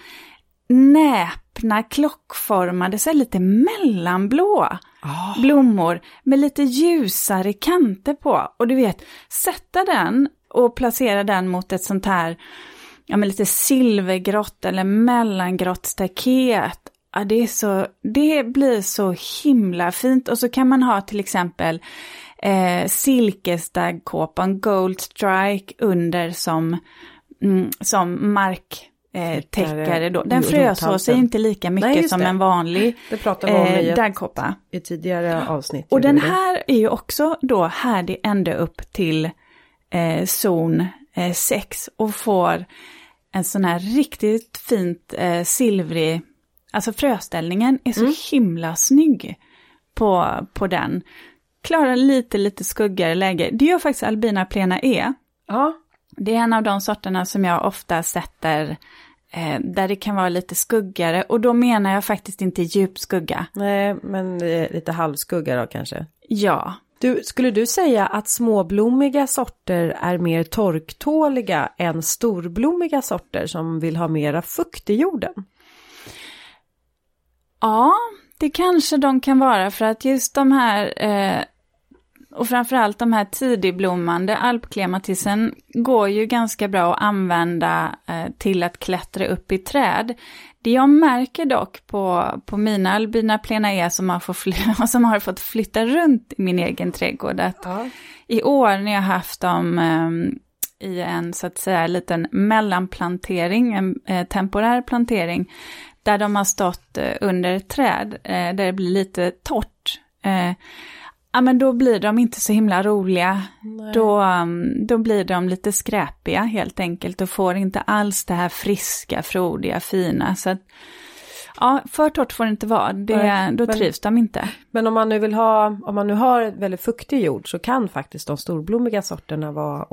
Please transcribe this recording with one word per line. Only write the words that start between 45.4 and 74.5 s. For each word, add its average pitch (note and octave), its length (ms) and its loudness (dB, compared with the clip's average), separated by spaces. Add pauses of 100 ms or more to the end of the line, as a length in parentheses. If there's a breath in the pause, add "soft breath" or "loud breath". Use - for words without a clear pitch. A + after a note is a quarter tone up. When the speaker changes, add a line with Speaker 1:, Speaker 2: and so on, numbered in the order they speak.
Speaker 1:
silvrig, E3 800 0 (520)
alltså G#3 200 -4
fröställningen G#3+ 920 0
är B3 100 -2
så G#3 80 -2
Speaker 2:
Mm. C4+ 120 2 (180)
Speaker 1:
himla E3 440 0
snygg C#4 600 4 (600 soft breath)
på, F#3+ 300 2 (280)
på G3 140 -4
den. F3 340 -4 (640 loud breath)
Klarar D4 320 2
lite, C4 420 2
lite G3+ 260 -2
skuggigare F#3 520 0
läge. F#3 380 0
Det B3 120 4
gör F4 140 4
faktiskt C#4+ 240 -2
Albina G#3+ 420 0
plena F#3+ 340 0
E. B3+ 340 0 (340)
Speaker 2:
Ja. C#4 260 0 (440)
Speaker 1:
Det G3+ 180 -4
är A#3 40 2
en A3+ 140 2
av A3 100 2
de G3+ 180 -2
sorterna F#3+ 440 -4
som G3 200 -2
jag F3 200 0
ofta F3 380 -4
sätter, D#3 720 -4 (540 soft breath)
eh, E3 280 -6
där F#3 280 -2
det G3+ 80 -2
kan G3+ 200 -4
vara F#3 140 0
lite F3+ 260 -4
skuggigare. F#3 680 0
Och A3+ 180 0
då A#3+ 120 4
menar A3+ 400 4
jag G3+ 120 0
faktiskt - 360 -6
inte F#3 200 -2
djup F#3 380 0
skugga. E3+ 540 -4
Speaker 2:
Nej, G3+ 500 -2
men, F#3 400 -6
eh, E3 280 -2
lite E3 200 -6
halvskugga D#3 720 -4
då A2+ 60 -6
kanske. - 380 -10 (220)
Speaker 1:
Ja. G3 460 0 (260)
Speaker 2:
Du, B3+ 240 0
skulle B3+ 280 -2
du G#3+ 140 0
säga B3 400 2
att G#3 240 -6
småblommiga A#3+ 1000 2
sorter F3+ 720 -4
är F3+ 160 -2
mer E3 260 0
torktåliga G3+ 1300 0
än E3 240 -2
storblommiga A#3+ 1000 -2
sorter - 460 -6
som D#3+ 320 -4
vill D#3+ 160 -2
ha E3 120 -2
mera D3+ 340 -2
fukt - 480 -6